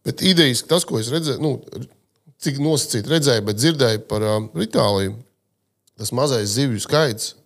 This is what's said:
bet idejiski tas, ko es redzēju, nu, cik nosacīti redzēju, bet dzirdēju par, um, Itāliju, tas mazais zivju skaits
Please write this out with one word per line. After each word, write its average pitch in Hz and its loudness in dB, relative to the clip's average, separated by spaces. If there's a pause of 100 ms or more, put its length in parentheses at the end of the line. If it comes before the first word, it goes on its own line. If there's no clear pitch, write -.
bet - -6
idejiski 165 4
tas, 170 2
ko - -4
es 110 -4
redzēju, 151 -4
nu, 147 0 (880)
cik 139 -2
nosacīti 143 0
redzēju, 135 2
bet 104 -2
dzirdēju 127 2
par, 107 -2
um, 107 0
Itāliju, 104 0 (840)
tas - -8
mazais 120 0
zivju 120 0
skaits 147 0 (160)